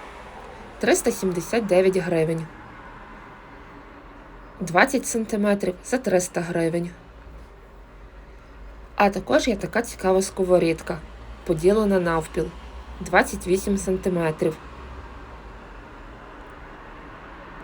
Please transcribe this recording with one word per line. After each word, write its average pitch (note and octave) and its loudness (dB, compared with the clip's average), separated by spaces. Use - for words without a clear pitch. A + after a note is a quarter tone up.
Триста B3 4
сімдесят F#3+ 0
дев'ять F#3+ 6
гривень. E3 2
Двадцять G#3 4
сантиметрів G3+ 0
за B3+ 0
триста F#3 2
гривень. E3+ 0
А G3+ 6
також G3 2
є A3+ 2
така G3 0
цікава F#3+ 2
сковорідка, F3 2
поділена F#3+ 6
навпіл. E3 0
Двадцять - 2
вісім G3 2
сантиметрів. F3 0